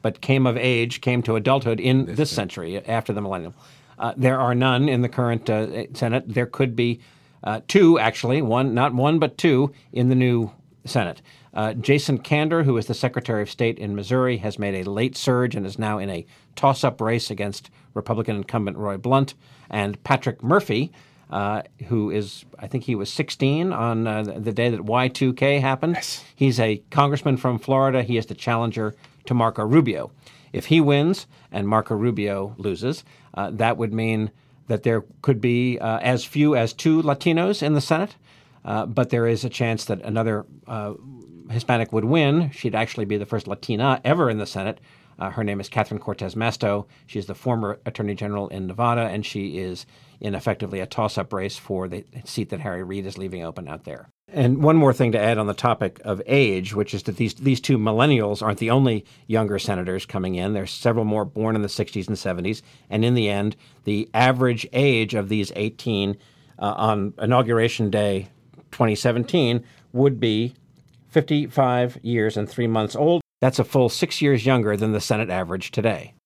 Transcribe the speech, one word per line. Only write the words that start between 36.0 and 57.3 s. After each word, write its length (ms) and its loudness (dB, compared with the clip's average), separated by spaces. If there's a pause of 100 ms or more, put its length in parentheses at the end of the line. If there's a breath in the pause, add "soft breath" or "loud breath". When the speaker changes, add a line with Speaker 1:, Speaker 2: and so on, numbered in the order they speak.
Speaker 1:
few 320 2
as 180 2
two 280 2
Latinos 600 0
in 100 2
the 80 4
Senate, 340 -2 (480 soft breath)
uh, 220 -4
but 240 0
there 160 2
is 180 0
a 60 -4
chance 360 -2
that 180 -4
another, 420 -2 (220)
uh, 260 -8 (560)
Hispanic 420 0
would 140 0
win. 460 4
She'd 240 -4
actually 300 -2
be 120 -2
the 80 -4
first 220 -4
Latina 580 -2
ever 240 2
in 80 -2
the 80 -4
Senate. 340 -6 (380 soft breath)
Uh, 140 -6
her 140 -4
name 160 -4
is 80 -12
Catherine 300 -2
Cortez 360 -8
Masto. 500 -2 (220 soft breath)
She's 180 -8
the 80 -10
former 520 -4
Attorney 300 -6
General 340 -6
in 180 -8
Nevada, 360 0
and 220 -4
she 320 -8
is 280 -8 (340 soft breath)
in 160 -6
effectively 460 -4
a 40 -6
toss-up 460 -4
race 260 -6
for 300 -6
the 160 -10 (220)
seat 240 -8
that 100 -8
Harry 240 -6
Reid 220 -8
is 120 -12
leaving 260 -8
open 240 -10
out 180 -14
there. 240 -14 (240)
And 280 4
one 140 8
more 160 8
thing 220 2
to 60 2
add 180 2
on 100 -2
the 60 -2
topic 500 0
of 220 -4
age, 480 2
which 200 -2
is 100 -6
that 120 -6
these, 200 -2